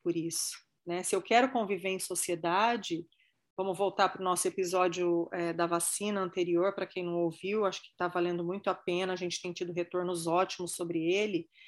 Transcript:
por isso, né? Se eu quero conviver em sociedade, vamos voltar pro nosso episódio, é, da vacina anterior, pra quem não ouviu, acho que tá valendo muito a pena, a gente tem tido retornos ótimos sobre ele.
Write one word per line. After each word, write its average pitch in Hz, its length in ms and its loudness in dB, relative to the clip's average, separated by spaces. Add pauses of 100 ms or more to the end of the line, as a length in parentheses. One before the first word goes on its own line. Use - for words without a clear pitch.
por 170 140 0
isso, 165 400 -4 (280)
né? 175 200 -4
Se - 100 0
eu 180 80 2
quero 254 300 6
conviver 196 380 -2
em 190 100 -2
sociedade, 175 1040 0 (500)
vamos 190 220 -2
voltar 196 300 4
pro - 160 -6
nosso 180 240 2
episódio, 175 840 2
é, 170 200 -2
da 170 140 2
vacina 196 540 0
anterior, 180 540 2
pra 190 120 -4
quem 180 180 -6
não 170 180 0
ouviu, 190 420 0
acho - 180 -2
que - 140 -20
tá 175 120 0
valendo 175 360 0
muito 190 240 -2
a 180 60 2
pena, 185 380 -2
a 180 40 -2
gente 175 240 -6
tem 180 120 -6
tido 175 200 -6
retornos 175 540 -2
ótimos 175 480 0
sobre 165 300 -2
ele. 196 440 2 (200)